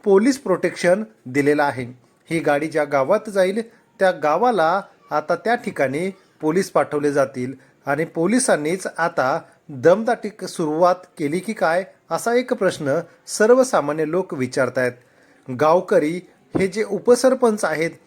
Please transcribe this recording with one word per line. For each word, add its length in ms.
पोलीस 360
प्रोटेक्शन 640
दिलेलं 380
आहे. 220
ही 100
गाडी 280
ज्या 160
गावात 460
जाईल, 400
त्या 120
गावाला 720
आता 240
त्या 200
ठिकाणी 560
पोलीस 300
पाठवले 400
जातील 420
आणि 200
पोलिसांनीच 840
आता 420
दमदाटी 600
क-, 160
सुरुवात 500
केली 220
की 140
काय, 300
असा 220
एक 200
प्रश्न 460
सर्वसामान्य 800
लोक 260
विचारतायत. 580
गावकरी 600
हे 100
जे 160
उपसरपंच 840
आहेत 260